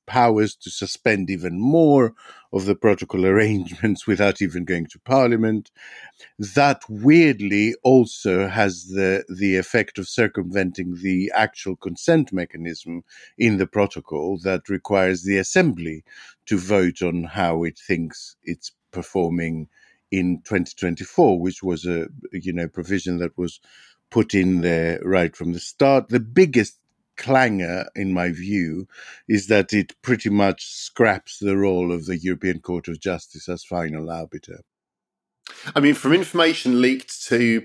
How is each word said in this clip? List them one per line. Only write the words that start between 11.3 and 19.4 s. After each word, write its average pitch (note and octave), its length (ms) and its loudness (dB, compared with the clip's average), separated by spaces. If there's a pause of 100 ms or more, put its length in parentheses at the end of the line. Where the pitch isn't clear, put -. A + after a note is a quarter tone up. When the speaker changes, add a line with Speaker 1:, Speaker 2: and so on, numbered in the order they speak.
Speaker 1:
actual G2+ 420 -2
consent D3+ 560 0
mechanism E2+ 720 -8 (340)
in G#2+ 200 2
the F#2 80 0
protocol F2 760 -4
that F#2 260 -4
requires F#2+ 540 0
the G2 160 0
Assembly E2+ 680 -2 (420)
to G#2 120 0
vote F#2 420 0
on E2+ 240 -2
how E2+ 380 -2
it E2 160 -6
thinks - 640 -6
it's - 300 -12 (200)
performing E2+ 760 -4 (420)